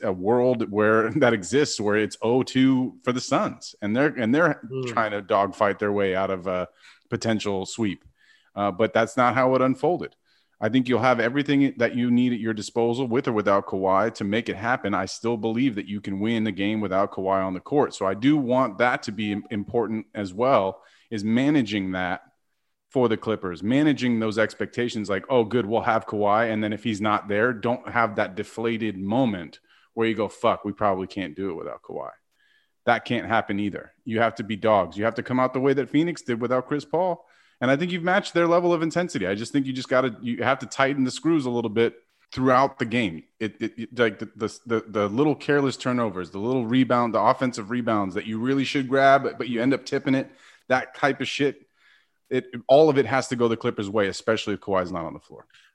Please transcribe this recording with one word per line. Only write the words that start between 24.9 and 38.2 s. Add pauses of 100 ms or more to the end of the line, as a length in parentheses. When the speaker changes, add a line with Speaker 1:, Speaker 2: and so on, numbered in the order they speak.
Speaker 1:
like,
"Oh,
good,
we'll
have
Kawhi."
And
then
if
he's
not
there,
don't
have
that
deflated
moment (340)
where
you
go,
"Fuck,
we
probably
can't
do
it
without
Kawhi." (760)
That
can't
happen
either. (120)
You
have
to
be
dogs.
You
have
to
come
out
the
way
that
Phoenix
did
without
Chris
Paul. (360)
And
I
think
you've
matched